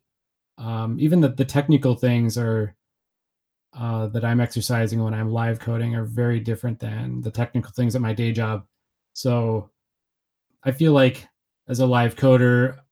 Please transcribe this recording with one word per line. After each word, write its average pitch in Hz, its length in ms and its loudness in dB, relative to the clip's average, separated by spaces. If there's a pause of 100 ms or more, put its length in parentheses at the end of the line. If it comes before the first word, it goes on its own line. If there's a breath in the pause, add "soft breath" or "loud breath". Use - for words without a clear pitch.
(580)
um, 113 420 -6
even 156 220 4
the, 135 60 4
the 127 160 -2
technical 139 500 2
things 120 420 0
are, 113 380 -2 (1000)
uh, 113 360 -4
that 110 160 -4
I'm 117 160 2
exercising 113 600 -2
when 110 120 -2
I'm 110 160 -4
live 113 300 -2
coding 117 340 -4
are 113 100 -4
very 117 360 -2
different 113 400 -6
than 120 400 -8
the 117 100 -6
technical - 420 -4
things 120 220 -2
at 131 60 0
my 113 120 -2
day 113 200 -2
job. 107 320 -4 (480)
So 113 580 -2 (960)
I - 80 0
feel 156 200 4
like 131 360 4 (400)
as 123 120 -2
a 131 60 4
live 120 300 2
coder, 123 640 4 (140)